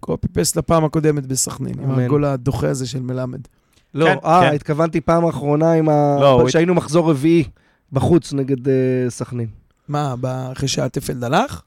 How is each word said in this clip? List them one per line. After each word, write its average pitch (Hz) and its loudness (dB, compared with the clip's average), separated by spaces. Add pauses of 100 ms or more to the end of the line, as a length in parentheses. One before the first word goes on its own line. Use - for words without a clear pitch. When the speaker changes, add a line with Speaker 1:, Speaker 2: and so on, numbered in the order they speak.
Speaker 1:
קופי - -4
פסט - -2
לפעם 160 2
הקודמת 151 0
בסכנין, 127 -6
עם 131 -2
Speaker 2:
אמן. 131 2
Speaker 1:
הגול 147 2
הדוחה 139 -2
הזה 131 -4
של 127 -8
מלמד. 127 -8 (540)
Speaker 2:
לא, 147 2
Speaker 3:
כן, 185 2
Speaker 2:
אה, 160 4
Speaker 3:
כן. 151 2
Speaker 2:
התכוונתי 156 -2
פעם 165 2
האחרונה 151 2
עם 160 2
ה-, 147 4
Speaker 3:
לא, 135 6
הוא 123 4
Speaker 2:
שהיינו 170 2
מחזור 160 2
רביעי 156 2 (480)
בחוץ 147 0
נגד, 135 -2
אה, 135 4 (340)
סכנין. 120 -8 (420)
Speaker 1:
מה, 143 -4
ב-, 127 -6 (260)
אחרי 135 -6
שאטפלד 131 -6
הלך? 160 -2